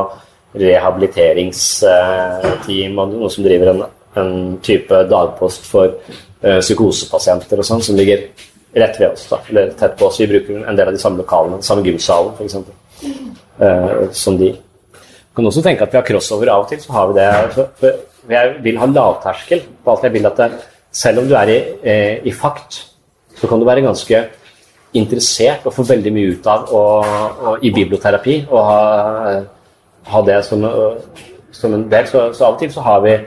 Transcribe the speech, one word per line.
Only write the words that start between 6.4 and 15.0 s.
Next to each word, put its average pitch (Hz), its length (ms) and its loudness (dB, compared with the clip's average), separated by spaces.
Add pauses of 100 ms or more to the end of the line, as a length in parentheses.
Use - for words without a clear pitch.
eh, 95 160 2
psykosepasienter 95 1000 -2
og 101 80 -2
sånn, 113 160 -2
som 104 140 -2
ligger 98 220 4 (560)
rett 113 240 2
ved - 100 4
oss - 220 -10
da, - 60 -2 (120)
eller 101 160 2 (100)
tett - 220 -2
på - 100 2
oss. - 140 -2
Vi 107 80 2
bruker 104 320 0
en 113 160 -6
del 101 100 4
av 95 80 -2
de 92 60 -6
samme 95 180 -2
lokalene, 90 460 -2
samme 101 180 0
gymsalen 87 540 0
for 107 80 -10
eksempel, 98 280 -10 (840)
eh, 98 520 2
som - 260 -2
de. 92 140 4
Du - 60 -12 (760)